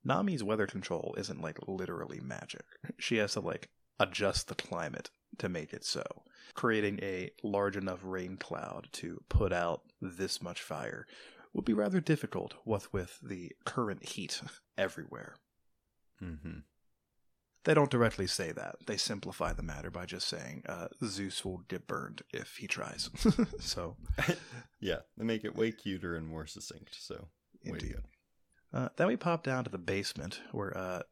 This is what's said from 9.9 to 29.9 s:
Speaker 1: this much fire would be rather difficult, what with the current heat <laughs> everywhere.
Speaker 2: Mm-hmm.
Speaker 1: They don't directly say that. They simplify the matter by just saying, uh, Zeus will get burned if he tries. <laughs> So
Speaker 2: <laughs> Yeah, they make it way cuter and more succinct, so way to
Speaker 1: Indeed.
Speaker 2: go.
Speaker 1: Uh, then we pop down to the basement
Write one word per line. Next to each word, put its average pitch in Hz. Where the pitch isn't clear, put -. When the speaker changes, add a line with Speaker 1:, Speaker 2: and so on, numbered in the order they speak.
Speaker 1:
this 92
much 87
fire -
would -
be 113
rather 107
difficult, -
what 107
with 90
the 90
current 107
heat -
<laughs> -
everywhere. -
Speaker 2:
Mm-hmm. 80
Speaker 1:
They 156
don't 143
directly 113
say 85
that. -
They 104
simplify 95
the 80
matter 80
by 87
just 90
saying, -
uh, 85
Zeus 98
will 92
get -
burned 53
if -
he -
tries. -
<laughs> -
So -
Speaker 2:
<laughs> -
Yeah, 85
they 110
make 110
it 104
way 110
cuter 92
and 80
more 80
succinct, -
so -
way -
to -
Speaker 1:
Indeed. -
Speaker 2:
go. 127
Speaker 1:
Uh, 127
then 170
we 233
pop 170
down 131
to 110
the 95
basement 95